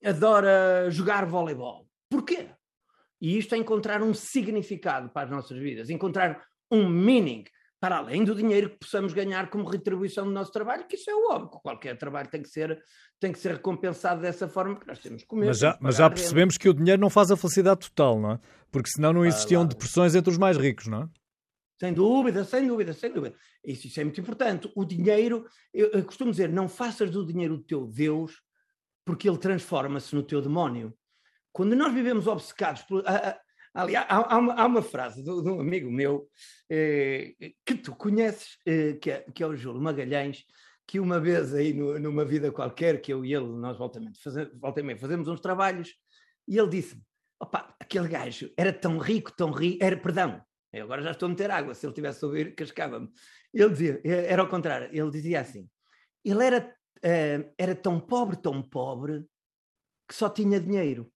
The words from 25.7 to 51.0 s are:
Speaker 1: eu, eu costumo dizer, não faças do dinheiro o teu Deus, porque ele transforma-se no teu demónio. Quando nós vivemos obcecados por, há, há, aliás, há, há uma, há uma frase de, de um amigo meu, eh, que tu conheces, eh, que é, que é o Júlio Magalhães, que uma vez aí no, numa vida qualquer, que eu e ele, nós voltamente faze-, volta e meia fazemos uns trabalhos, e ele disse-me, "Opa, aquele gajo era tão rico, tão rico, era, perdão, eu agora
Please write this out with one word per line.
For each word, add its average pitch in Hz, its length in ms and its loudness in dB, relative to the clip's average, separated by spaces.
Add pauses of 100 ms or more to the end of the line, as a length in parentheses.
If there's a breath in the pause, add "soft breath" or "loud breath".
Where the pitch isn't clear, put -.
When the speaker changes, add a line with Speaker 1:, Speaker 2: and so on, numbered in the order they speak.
Speaker 1:
eu, 208 200 2
eu 196 120 2
costumo 240 280 -4
dizer, 170 160 2
não 180 200 0
faças 226 400 -4
do 185 160 -4
dinheiro 165 300 -2
o 147 80 -8
teu 135 240 -4
Deus, 151 560 -2 (640)
porque 185 220 -2
ele 170 100 2
transforma-se 143 760 -4
no 143 100 -2
teu 143 180 -2
demónio. 135 500 -2 (600)
Quando 208 240 2
nós 285 180 2
vivemos 233 320 0
obcecados 170 560 -4
por, 190 240 -4
há, 190 240 0
há, - 100 -10 (420 soft breath)
aliás, 190 260 0
há, 214 260 4
há 226 40 8
uma, 240 160 2
há 233 120 4
uma 240 160 4
frase 127 400 -8
de, 175 200 -6
de 160 60 0
um 185 120 -2
amigo 151 280 -4
meu, 139 400 -2 (400 soft breath)
eh, 147 640 0 (300)
que 247 120 -2
tu - 180 -12
conheces, 208 720 -2
eh, 156 280 0
que 147 180 -6
é, 139 200 -8
que 170 100 -8
é 160 40 -2
o 156 100 -4
Júlio 123 240 -8
Magalhães, 139 640 -4 (400 soft breath)
que - 140 -6
uma 180 220 0
vez 156 340 0
aí 147 180 0
no, 143 280 -2
numa 147 240 -2
vida 143 260 0
qualquer, 139 500 -2
que - 120 -6
eu 135 120 -4
e 131 80 -4
ele, 135 140 -2
nós 117 320 -8
voltamente 117 420 -12
faze-, 143 340 -10
volta 135 260 -6
e - 20 -4
meia 127 160 -8
fazemos 151 300 -6
uns 170 120 -6
trabalhos, 185 540 -2 (520)
e 202 120 -2
ele 214 100 4
disse-me, 170 340 -6 (380)
"Opa, - 380 -8
aquele 175 300 -4
gajo 127 480 -8
era 190 160 2
tão 165 260 -2
rico, 202 340 -2
tão 160 200 -2
rico, 175 320 0
era, 190 120 2
perdão, 170 460 -2 (280)
eu 107 140 -12
agora 127 180 -8